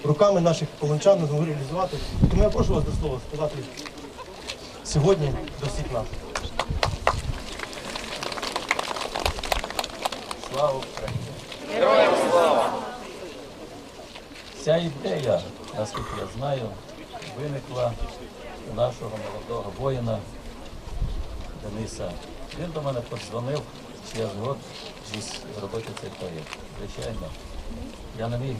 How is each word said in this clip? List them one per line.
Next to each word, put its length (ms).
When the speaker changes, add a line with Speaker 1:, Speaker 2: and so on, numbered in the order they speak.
Speaker 1:
руками 380
наших 260
полончан 420
ми 60
змогли 180
реалізувати. 520
Тому 120
я 60
прошу 240
вас 100
до 80
слова 360
сказати 280
сьогодні 500
до 60
всіх 260
нас. 120
Speaker 2:
Слава 260
Україні! 280
Героям 400
слава! 440
Ця 140
ідея, 640
наскільки 320
я 80
знаю, 240
виникла 500
у 40
нашого 360
молодого 540
воїна 380
Дениса. 480
Він 120
до 100
мене 200
подзвонив, 600
чи 80
я 80
згоден 340
зробити 300
цей 80
проєкт. 380
Звичайно, 500
я 80
не 100
міг 220